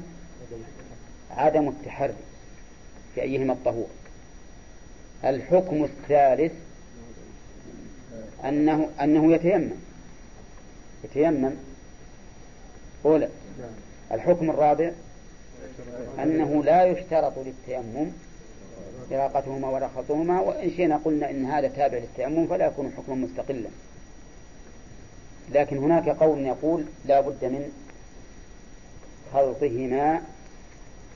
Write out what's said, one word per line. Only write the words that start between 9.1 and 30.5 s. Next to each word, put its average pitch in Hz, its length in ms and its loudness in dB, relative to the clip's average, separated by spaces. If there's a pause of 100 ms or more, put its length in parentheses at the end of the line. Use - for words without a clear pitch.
يتيمم، 165 420 2 (1300)
يتيمم 139 480 2 (1500)
أولى، 151 240 6 (840)
الحكم 160 380 2
الرابع 151 420 4 (1300)
أنه 151 440 2
لا 170 220 8
يشترط 160 520 2
للتيمم 131 720 -6 (1000)
إراقتهما 135 580 0
ولا 131 180 0
خلطهما، 151 540 0
وإن 190 300 0
شئنا 165 260 2
قلنا 151 320 0
إن 139 160 -2
هذا 139 220 2
تابع 135 300 2
للتيمم 135 500 0
فلا 175 180 2
يكون 139 320 -2
حكما 131 180 -6
مستقلا، 123 540 -4 (1800)
لكن 143 260 4
هناك 151 320 4
قول 147 360 4
يقول 151 400 0 (200)
لا 139 160 6
بد 139 240 -2
من 143 260 -4 (1600)
خلطهما 135 880 2 (960)